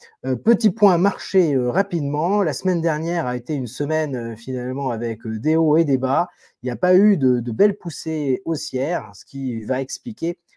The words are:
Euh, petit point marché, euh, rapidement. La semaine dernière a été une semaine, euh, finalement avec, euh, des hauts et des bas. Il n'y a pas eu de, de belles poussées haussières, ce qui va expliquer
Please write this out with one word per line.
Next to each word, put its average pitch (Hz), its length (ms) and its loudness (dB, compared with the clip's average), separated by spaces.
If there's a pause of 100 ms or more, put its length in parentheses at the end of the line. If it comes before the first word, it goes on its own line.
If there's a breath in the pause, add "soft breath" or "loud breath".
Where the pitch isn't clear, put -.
(260 soft breath)
Euh, 131 100 0
petit 220 360 2
point 196 260 4
marché, 180 560 2
euh, 123 160 0
rapidement. 170 720 0
La 160 120 0
semaine 175 280 -2
dernière 160 460 -2
a 123 100 -2
été 120 160 -6
une 131 140 -2
semaine, 147 480 -2
euh, 117 200 -6
finalement 127 540 -6
avec, 117 380 -4
euh, 110 100 -4
des 147 180 0
hauts 160 220 4
et 165 60 4
des 139 160 2
bas. 131 280 0 (360 soft breath)
Il - 20 -4
n'y 123 60 -2
a 117 40 -4
pas 180 200 4
eu 202 200 6
de, 127 240 4
de 120 120 -4
belles 196 260 2
poussées 151 680 -2
haussières, 139 680 -4
ce - 120 -20
qui 127 360 -6
va 127 180 -2
expliquer 139 600 -6 (180)